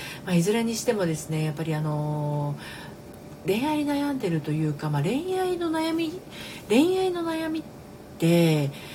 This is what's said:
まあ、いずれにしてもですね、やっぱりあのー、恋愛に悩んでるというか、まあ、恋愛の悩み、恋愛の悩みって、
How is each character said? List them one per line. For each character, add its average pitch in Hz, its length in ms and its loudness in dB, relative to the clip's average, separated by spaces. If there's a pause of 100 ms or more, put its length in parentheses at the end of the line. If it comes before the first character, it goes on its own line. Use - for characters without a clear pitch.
(260)
ま 185 60 0
あ、 - 20 6
い 170 80 6
ず 202 100 4
れ 226 120 2
に 226 120 -2
し - 80 -6
て 240 80 4
も 202 140 2
で 160 80 0
す 147 160 -6
ね、 156 140 0
や 156 80 0
っ - 20 -8
ぱ 160 80 -6
り 160 120 -2
あ 151 60 -2
の 147 760 -2 (920)
ー、 196 120 2
恋 262 80 0
愛 302 180 2
に - 20 -2
悩 285 260 0
ん 262 60 -4
で 220 100 -2
る 160 140 2
と 151 80 -4
い 156 180 2
う 147 60 0
か、 151 160 -4
ま 147 80 2
あ、 139 40 2
恋 339 380 0
愛 370 160 0
の 339 140 -2
悩 320 240 0
み、 320 180 0 (560)
恋 330 300 6
愛 381 120 2
の 349 120 -2
悩 320 260 -2
み 311 120 -2
っ - 20 -6 (560)
て、 165 460 6 (300)